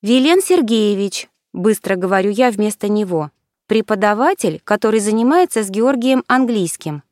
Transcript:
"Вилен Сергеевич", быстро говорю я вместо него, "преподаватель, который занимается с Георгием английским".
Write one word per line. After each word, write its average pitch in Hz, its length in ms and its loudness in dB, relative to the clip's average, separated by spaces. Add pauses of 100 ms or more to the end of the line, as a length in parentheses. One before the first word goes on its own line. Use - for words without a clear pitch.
"Вилен 262 400 4
Сергеевич", 214 880 0 (240)
быстро 190 440 -2
говорю 190 340 0
я 240 220 0
вместо 208 360 -4
него, 180 440 -2 (340)
"преподаватель, 214 960 0
который 220 380 0
занимается 226 640 0
с 196 60 -10
Георгием 247 580 0
английским". 208 840 -2